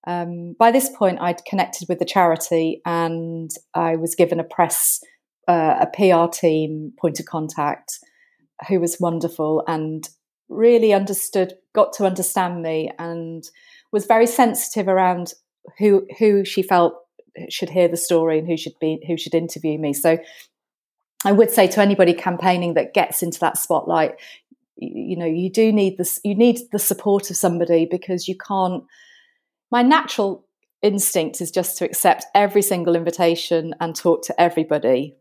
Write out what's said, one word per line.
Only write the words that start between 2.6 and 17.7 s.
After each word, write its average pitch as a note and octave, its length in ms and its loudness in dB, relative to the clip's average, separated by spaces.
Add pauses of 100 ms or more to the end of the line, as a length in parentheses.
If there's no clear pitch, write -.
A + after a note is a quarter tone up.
and E3 680 -4 (220)
I E3 240 0
was E3 180 -4
given E3+ 240 2
a E3 60 -6
press, - 580 -2 (460)
uh, D#3+ 320 2
a D#3+ 60 2
P F#3 260 2
R E3+ 160 4
team D#3 680 -2
point D#3+ 220 -2
of - 60 -12
contact D#3 720 -6 (720)
who F#3+ 100 2
was E3+ 200 -4
wonderful D#3+ 680 -2
and D#3 400 -6 (400)
really A3+ 460 4
understood, F#3+ 600 0 (200)
got G#3 200 4
to G3+ 120 -2
understand F3+ 560 -2
me D#3+ 380 -4
and E3 440 -10 (480)
was G#3+ 140 -2
very A3+ 220 6
sensitive A3 600 0
around F3+ 460 0 (460)
who, G3+ 280 4 (120)
who G3+ 260 4
she - 160 -2
felt F3+ 320 4 (560)
should - 220 -8